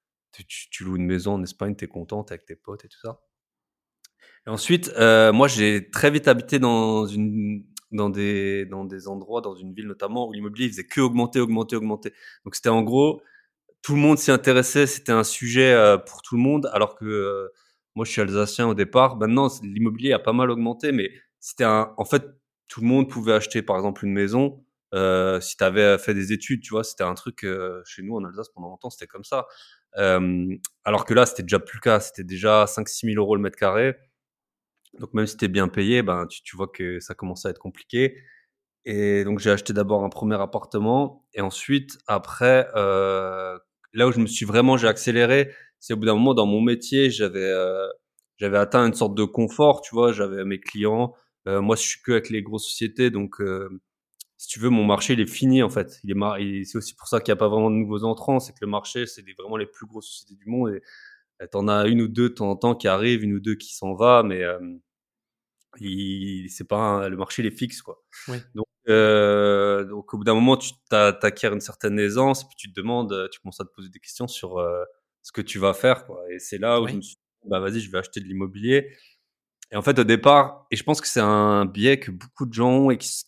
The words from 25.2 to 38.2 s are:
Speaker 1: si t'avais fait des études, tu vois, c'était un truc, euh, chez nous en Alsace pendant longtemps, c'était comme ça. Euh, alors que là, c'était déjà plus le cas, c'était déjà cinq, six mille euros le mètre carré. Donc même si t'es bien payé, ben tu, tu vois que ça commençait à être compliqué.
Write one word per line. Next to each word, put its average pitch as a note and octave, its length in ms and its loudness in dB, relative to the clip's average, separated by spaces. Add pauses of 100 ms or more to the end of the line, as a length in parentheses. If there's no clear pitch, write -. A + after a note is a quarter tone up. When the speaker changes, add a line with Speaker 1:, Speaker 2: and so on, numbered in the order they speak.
Speaker 1:
si - 180 -10
t'avais G2 420 4
fait G#2+ 160 -4
des G2 180 -4
études, A#2+ 280 -6
tu - 100 -16
vois, A2 120 -2
c'était - 200 -8
un F2+ 100 -2
truc, - 300 -14
euh, F#2 420 -8
chez - 180 -20
nous G#2+ 120 -10
en G2+ 100 -8
Alsace G2 240 -14
pendant F2 200 -20
longtemps, F#2 200 -18
c'était - 180 -18
comme G2 160 -20
ça. C3 220 -8 (520)
Euh, F#2 500 0 (360)
alors G#2 220 0
que A#2 80 -4
là, A#2+ 120 6
c'était - 180 -6
déjà F2+ 160 0
plus - 180 -10
le - 40 -16
cas, A2+ 180 4
c'était - 240 -10
déjà G#2 440 2
cinq, G#2 220 -8
six - 160 -8
mille G#2+ 140 -2
euros G#2 160 2
le G2+ 60 0
mètre G2 160 -4
carré. A2 380 0 (1040)
Donc - 140 -14
même G#2+ 140 0
si - 100 -12
t'es G#2 120 0
bien F#2+ 180 2
payé, A2 360 2
ben F2+ 240 -2
tu, - 140 -18
tu - 140 -20
vois F#2+ 140 -6
que F2+ 320 -10
ça - 140 -16
commençait F#2 340 -10
à - 20 -4
être - 80 -14
compliqué. B2+ 560 -4 (720)